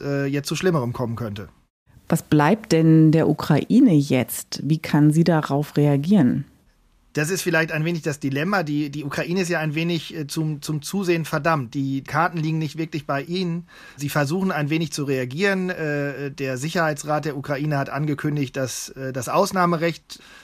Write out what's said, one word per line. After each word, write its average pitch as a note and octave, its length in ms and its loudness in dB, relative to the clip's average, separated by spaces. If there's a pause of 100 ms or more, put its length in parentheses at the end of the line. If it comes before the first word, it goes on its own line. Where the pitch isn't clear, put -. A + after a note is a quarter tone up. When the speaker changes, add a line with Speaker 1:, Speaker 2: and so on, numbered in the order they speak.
Speaker 1:
äh, C#3 220 -2
jetzt C#3 240 -4
zu D#3+ 80 -4
Schlimmerem D#3 340 0
kommen A#2 240 -4
könnte. G#2 320 -8 (600)
Speaker 2:
Was E3+ 120 0
bleibt - 520 2
denn D#3+ 400 8
der D#3+ 160 4
Ukraine F3+ 640 4
jetzt? C#3 680 0
Wie D3+ 160 0
kann D3+ 360 4
sie E3 100 6
darauf D3+ 540 0
reagieren? D3 640 4 (720)
Speaker 1:
Das D3+ 160 -2
ist F#3 120 -2
vielleicht D#3+ 300 0
ein D#3 140 -2
wenig E3+ 160 -2
das D3 180 -4
Dilemma. D3+ 440 0
Die, D3 280 -4
die D3 140 -8
Ukraine D#3+ 360 -2
ist E3+ 80 -4
ja E3 100 0
ein D#3 140 -2
wenig, E3 400 -4
äh, D#3 140 -8
zum, D#3 340 -4
zum D3+ 200 -6
Zusehen F3 420 -2
verdammt. D3 500 -2
Die C3+ 300 -4
Karten E3+ 340 0
liegen D#3+ 200 -2
nicht D#3 200 -4
wirklich D#3 300 -6
bei C#3 140 -2
ihnen. F3 460 -4 (280)
Sie C#3 140 -6
versuchen F3 420 0
ein D3 180 -2
wenig D#3+ 220 -2
zu D3 140 -6
reagieren. D#3+ 640 0
Äh, C#3+ 600 -4
der C3+ 280 -6
Sicherheitsrat D3+ 680 -2
der D3 140 -6
Ukraine C#3+ 400 -4
hat C3+ 120 -2
angekündigt, D3 680 -4
dass, C3 320 -6
äh, C3 240 -10
das C3 160 -8
Ausnahmerecht F3 920 0 (240)